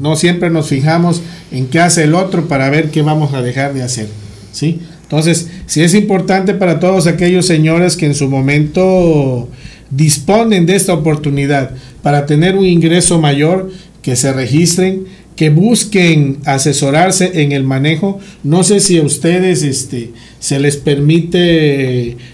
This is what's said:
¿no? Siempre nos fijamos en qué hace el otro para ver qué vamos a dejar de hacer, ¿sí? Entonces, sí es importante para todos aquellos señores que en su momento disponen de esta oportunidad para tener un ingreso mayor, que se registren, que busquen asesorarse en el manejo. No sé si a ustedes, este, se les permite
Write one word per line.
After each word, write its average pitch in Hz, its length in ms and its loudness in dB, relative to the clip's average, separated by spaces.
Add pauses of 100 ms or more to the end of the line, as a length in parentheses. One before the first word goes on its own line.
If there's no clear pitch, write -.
¿no? 151 140 -2
Siempre 175 340 0
nos 160 180 -2
fijamos 165 540 0 (300)
en 131 160 -4
qué 143 120 0
hace 165 260 2
el 156 100 2
otro 185 320 -2
para 135 240 0
ver 156 180 0
qué 151 140 0
vamos 151 320 0
a 127 80 -4
dejar 135 320 -4
de 127 80 -6
hacer, 110 240 -6 (440)
¿sí? 165 280 -4 (240)
Entonces, 160 460 -2 (180)
sí 156 160 0
es 175 100 4
importante 190 640 0
para 175 240 0
todos 180 260 2
aquellos 175 400 0
señores 165 520 2
que 151 100 -2
en 143 80 0
su 139 140 -2
momento 147 1200 0 (440)
disponen 170 760 2
de 185 100 2
esta 185 180 0
oportunidad 143 800 -2 (300)
para 143 240 0
tener 160 320 2
un 190 80 2
ingreso 170 560 2
mayor, 151 480 0 (320)
que 127 140 -4
se 135 180 0
registren, 170 680 0 (320)
que 156 160 2
busquen 170 960 2
asesorarse 156 1000 0
en 143 80 0
el 139 120 -2
manejo. 156 560 -2 (240)
No 165 200 2
sé 196 160 2
si 180 180 2
a 156 60 4
ustedes, 175 580 0
este, 127 500 -6 (280)
se 139 200 -4
les 143 180 0
permite 147 1400 0 (160)